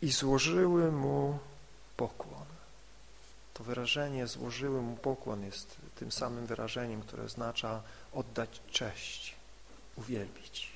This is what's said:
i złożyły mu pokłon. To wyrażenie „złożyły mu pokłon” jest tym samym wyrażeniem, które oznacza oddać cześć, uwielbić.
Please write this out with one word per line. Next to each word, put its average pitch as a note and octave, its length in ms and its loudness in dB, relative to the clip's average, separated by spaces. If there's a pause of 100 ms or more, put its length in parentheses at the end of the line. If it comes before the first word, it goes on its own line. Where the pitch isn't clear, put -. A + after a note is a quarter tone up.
i D3 100 4
złożyły E3 800 8
mu C#3+ 460 4 (580)
pokłon. - 500 -4 (1080)
To A2+ 100 -10
wyrażenie B2 640 2
„złożyły B2 560 0
mu A#2 140 -2
pokłon” A2+ 480 0
jest - 320 -8 (180)
tym - 180 -6
samym A#2+ 340 -2
wyrażeniem, A2+ 560 -2
które A2+ 220 -6
oznacza A2+ 580 -2 (300)
oddać A#2 480 -2 (100)
cześć, - 640 -4 (600)
uwielbić. - 800 -4